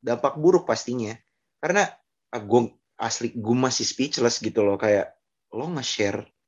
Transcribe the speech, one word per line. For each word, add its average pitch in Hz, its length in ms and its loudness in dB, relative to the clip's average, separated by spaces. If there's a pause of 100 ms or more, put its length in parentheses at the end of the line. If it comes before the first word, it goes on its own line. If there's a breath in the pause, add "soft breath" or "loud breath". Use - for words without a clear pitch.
Dampak 120 320 -2
buruk 170 320 4
pastinya. 117 480 -2 (480)
Karena, 202 240 2 (480)
ah, 110 80 -6
gue 113 320 2 (240)
asli, 113 340 -4
gue 113 220 0
masih 127 320 0
speechless 127 560 -2
gitu 104 240 2
loh. 101 80 2
Kayak, 104 400 0 (400)
lo 147 240 -6
nge-share 101 480 -4 (200)